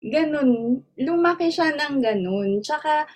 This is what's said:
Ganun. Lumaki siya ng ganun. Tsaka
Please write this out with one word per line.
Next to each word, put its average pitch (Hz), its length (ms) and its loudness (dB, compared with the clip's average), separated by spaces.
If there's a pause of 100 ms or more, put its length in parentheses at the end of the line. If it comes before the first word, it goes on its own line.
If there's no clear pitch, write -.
Ganun. 262 800 0 (160)
Lumaki 339 520 2
siya 320 240 0
ng 285 280 -2
ganun. 202 600 0
Tsaka 302 540 -2